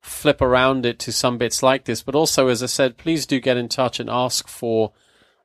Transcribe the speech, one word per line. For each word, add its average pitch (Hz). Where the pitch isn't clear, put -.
flip -
around 127
it 120
to -
some 123
bits 117
like 131
this. 117
But 135
also, 147
as 123
I 123
said, 127
please 160
do 135
get 123
in 120
touch 123
and 117
ask 123
for 113